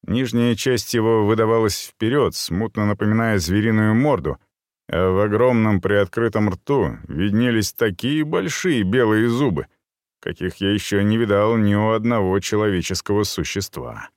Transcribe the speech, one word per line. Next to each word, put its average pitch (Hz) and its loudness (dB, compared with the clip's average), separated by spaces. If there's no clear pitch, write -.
Нижняя 120 0
часть 120 -2
его 110 2
выдавалась 110 2
вперед, 117 -2
смутно 104 -4
напоминая 107 0
звериную 107 2
морду — 113 0
а 92 0
в 95 2
огромном 110 2
приоткрытом 104 0
рту 92 -2
виднелись 104 0
такие 123 -2
большие 165 -2
белые 110 2
зубы, 117 -2
каких 87 -8
я 98 -2
еще 101 0
не 107 2
видал 110 2
ни 104 2
у 107 2
одного 110 0
человеческого 101 -2
существа. 98 -8